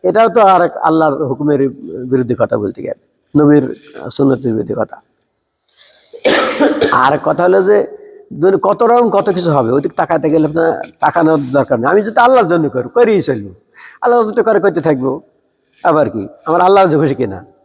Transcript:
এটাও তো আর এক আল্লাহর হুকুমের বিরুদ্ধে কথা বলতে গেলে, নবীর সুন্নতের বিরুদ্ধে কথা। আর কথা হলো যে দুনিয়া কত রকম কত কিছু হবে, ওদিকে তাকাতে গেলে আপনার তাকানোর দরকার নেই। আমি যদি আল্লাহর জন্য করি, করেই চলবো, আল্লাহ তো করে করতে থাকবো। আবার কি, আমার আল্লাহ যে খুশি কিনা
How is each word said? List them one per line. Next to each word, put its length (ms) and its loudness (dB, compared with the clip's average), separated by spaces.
এটাও 240 2
তো 120 2
আর 220 4
এক 140 -2
আল্লাহর 380 0
হুকুমের 360 -2
বিরুদ্ধে 280 -2
কথা 180 -2
বলতে 260 -6
গেলে, 200 -10
নবীর 300 4
সুন্নতের 400 -2
বিরুদ্ধে 260 -6
কথা। 180 -6
আর 200 2
কথা 200 -2
হলো 180 4
যে 140 2
দুনিয়া 300 2
কত 200 0
রকম 280 4
কত 200 0
কিছু 200 -2
হবে, 220 0
ওদিকে 240 -2
তাকাতে 340 -2
গেলে 160 2
আপনার 240 0
তাকানোর 400 2
দরকার 260 0
নেই। 140 -2
আমি 100 2
যদি 180 -2
আল্লাহর 280 4
জন্য 200 0
করি, 200 -4
করেই 340 2
চলবো, 280 -6
আল্লাহ 180 2
তো 120 -2
করে 180 0
করতে 200 -2
থাকবো। 300 -2
আবার 260 2
কি, 120 -8
আমার 160 0
আল্লাহ 260 4
যে 100 0
খুশি 180 0
কিনা 240 -6